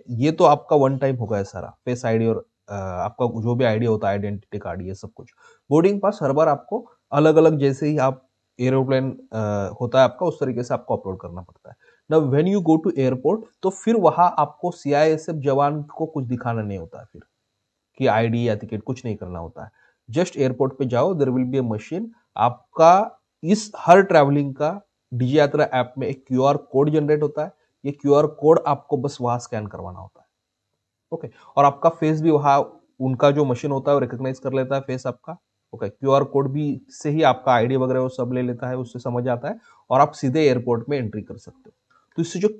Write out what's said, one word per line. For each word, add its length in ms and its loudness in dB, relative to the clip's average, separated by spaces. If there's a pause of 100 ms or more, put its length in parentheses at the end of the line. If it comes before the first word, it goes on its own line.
ये 220 0
तो 120 2
आपका 320 4
वन 220 2
टाइम 180 -2
होगा 220 -4
ये 60 -4
सारा, 320 -12 (100)
फेस 200 -6
आईडी 220 0
और, 180 -2 (240)
अ, 60 -12
आपका 500 -6 (160)
जो 140 0
भी 100 0
आईडी 200 0
होता 240 0
है, 40 0
आइडेंटिटी 460 -8
कार्ड, 220 -10
ये 120 -10
सब 200 -18
कुछ। 200 -20 (360)
बोर्डिंग 320 4
पास 220 -2
हर 80 0
बार 160 2
आपको 380 -4 (260)
अलग-अलग, 480 6
जैसे 280 0
ही 100 0
आप 260 -2 (360)
एरोप्लेन, 520 0
अ, 260 -12 (440)
होता 160 -2
है 60 8
आपका, 220 0
उस 140 -4
तरीके 240 -4
से 100 -6
आपको 240 -4
अपलोड 220 -10
करना 220 -16
पड़ता 280 -20
है। 60 -20 (340)
Now, 160 4
when 220 2
you 160 0
go 180 4
to 180 0
airport, 440 0 (180)
तो 80 -2
फिर 260 -2
वहाँ 440 2
आपको 320 -4
सीआईएसएफ़ 640 0
जवान 460 0
को 220 -8
कुछ 200 -8
दिखाना 360 -4
नहीं 160 -6
होता 220 -14
है 60 -20
फिर, 160 -20 (760)
कि 100 0
आईडी 400 0
या 80 0
टिकट 260 -10
कुछ 240 -10
नहीं 100 -6
करना 240 -12
होता 240 -14
है। 80 -18 (380)
Just 280 -2
एयरपोर्ट 400 -2
पे 80 -2
जाओ, 300 0
there 160 0
will 200 -2
be 100 -2
a 60 -2
machine, 400 -6 (300)
आपका 840 2 (240)
इस 340 -2
हर 240 8
ट्रैवलिंग 540 2
का 140 -2 (420)
डीजी 260 -2
यात्रा 360 2
ऐप 240 -2
में 100 -4
एक 200 -8
क्यूआर 300 2
कोड 320 0
जनरेट 340 0
होता 200 -4
है, 80 -10 (320)
ये 80 -6
क्यूआर 360 2
कोड 400 4
आपको 300 -2
बस 240 -6
वहाँ 180 -2
स्कैन 280 -10
करवाना 320 -14
होता 200 -20
है। 60 -20 (880)
ओके, 180 -10 (280)
और 80 6
आपका 240 2
फेस 320 -2
भी 100 2
वहाँ, 280 4 (400)
उनका 320 2
जो 140 2
मशीन 260 -4
होता 200 -2
है 40 4
वो 40 2
रिकॉग्नाइज 400 -6
कर 140 -6
लेता 220 -2
है 60 -2
फेस 260 -8
आपका। 300 -12 (360)
ओके, 160 -8
क्यूआर 340 2
कोड 280 0
भी 300 -4 (100)
से 180 -8
ही 140 0
आपका 300 2
आईडी 220 2
वगैरह 240 0
वो 100 -2
सब 240 -6
ले 80 -2
लेता 280 -6
है, 80 -6
उससे 220 -12
समझ 280 -4
आता 220 -4
है 100 -10 (300)
और 120 4
आप 100 4
सीधे 300 -2
एयरपोर्ट 480 0
में 80 -2
एंट्री 240 -6
कर 160 -16
सकते 320 -20
हो। 40 -20 (440)
तो 40 -2
इससे 180 -6
जो 80 0 (120)